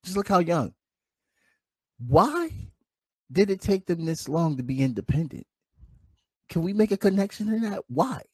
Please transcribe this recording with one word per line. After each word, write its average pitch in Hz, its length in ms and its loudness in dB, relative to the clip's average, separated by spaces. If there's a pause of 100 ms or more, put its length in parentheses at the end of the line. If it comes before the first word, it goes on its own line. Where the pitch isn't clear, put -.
Just 185 120 -4
look 202 100 -2
how 196 120 4
young. 165 340 0 (1300)
Why 285 420 4 (800)
did 196 200 2
it 190 100 -2
take 190 240 0
them 165 200 -4
this 160 220 -6
long 156 300 0
to 127 60 -6
be 131 180 -2
independent? 135 640 -2 (1040)
Can 165 140 -2
we 190 100 -2
make 214 180 4
a 196 60 0
connection 196 540 0
to 220 180 0
that? 196 200 -8
Why? 170 340 -2 (100)